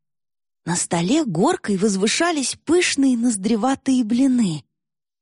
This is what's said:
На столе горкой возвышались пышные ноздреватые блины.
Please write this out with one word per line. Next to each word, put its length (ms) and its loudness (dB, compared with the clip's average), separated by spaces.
На 100 -2
столе 500 0
горкой 520 0
возвышались 800 -2
пышные 520 2
ноздреватые 840 0
блины. 600 0